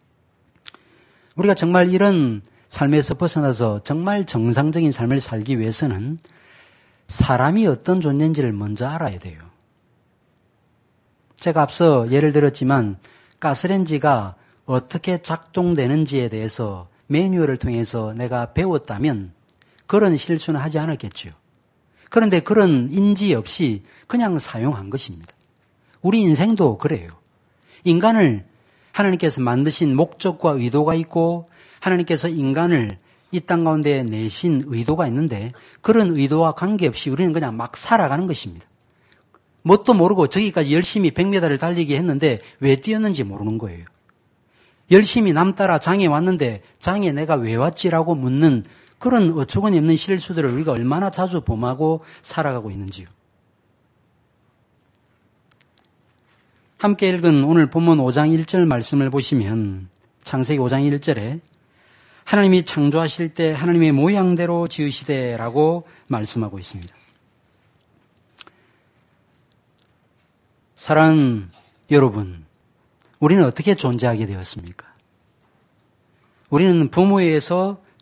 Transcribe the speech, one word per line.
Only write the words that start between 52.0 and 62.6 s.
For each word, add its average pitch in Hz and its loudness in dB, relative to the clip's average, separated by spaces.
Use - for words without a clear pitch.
살아가고 127 -6
있는지요. 95 -12
함께 202 2
읽은 170 4
오늘 156 4
본문 165 4
오 127 0
장 151 2
일 160 0
절 185 2
말씀을 135 0
보시면 107 -2
창세기 135 -2
오 123 0
장 135 0
일 143 0
절에 120 -4
하나님이 190 4